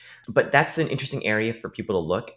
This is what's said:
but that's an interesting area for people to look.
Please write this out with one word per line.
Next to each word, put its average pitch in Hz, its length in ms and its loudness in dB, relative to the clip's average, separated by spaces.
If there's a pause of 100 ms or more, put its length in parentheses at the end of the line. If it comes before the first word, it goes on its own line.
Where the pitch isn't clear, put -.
(280)
but 123 240 2
that's 151 240 4
an 165 120 0
interesting 139 380 -4
area 110 280 0
for - 160 -10
people 98 280 -2
to 80 80 0
look. 92 300 -2